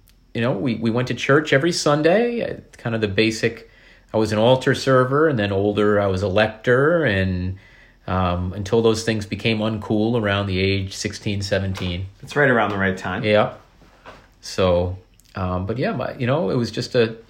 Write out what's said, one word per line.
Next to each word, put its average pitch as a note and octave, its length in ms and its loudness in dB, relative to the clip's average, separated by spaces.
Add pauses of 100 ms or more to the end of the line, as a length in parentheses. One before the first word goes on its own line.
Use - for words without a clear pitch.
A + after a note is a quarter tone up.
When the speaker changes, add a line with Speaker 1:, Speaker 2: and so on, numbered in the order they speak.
(340)
Speaker 1:
you A#2 60 -4
know, B2 140 0
we, D3+ 200 -2
we A2+ 160 -2
went B2 160 -2
to B2+ 80 -4
church D3 380 2
every D3 180 4
Sunday, F3 720 2
uh, - 180 -8 (180)
kind A2+ 180 -4
of A2 40 -4
the A2 60 2
basic. A2+ 640 -2 (420)
I - 40 -4
was G#2+ 160 2
an G#2+ 80 0
altar B2+ 340 4
server, C3+ 540 2
and C3+ 100 0
then G2+ 140 -2
older G#2 480 2
I G2+ 80 2
was F#2+ 140 0
a G2+ 60 0
lector, B2+ 760 2
and, F#2+ 540 -2 (480)
um, F2+ 460 -2
until G#2 300 0
those A2 200 2
things A2 220 -2
became G#2+ 360 -2
uncool A2 600 0
around G2+ 260 0
the F#2 140 -2
age F#2+ 340 -2
sixteen, G2+ 460 -6
seventeen. F#2+ 640 -4 (160)
Speaker 2:
That's - 160 -12
right C#3+ 140 4
around A2 200 2
the G#2 60 -4
right F#2+ 220 -2
time. G2+ 260 -6
Speaker 1:
Yeah. G#2+ 300 2 (880)
So, F2+ 560 0 (360)
um, F#2 300 -4
but A2+ 140 -6
yeah, G3+ 140 -2
my, - 240 -6
you B2+ 100 -4
know, E3 240 0
it C#3+ 60 0
was A#2 140 0
just - 240 -6
a, A2+ 220 2 (140)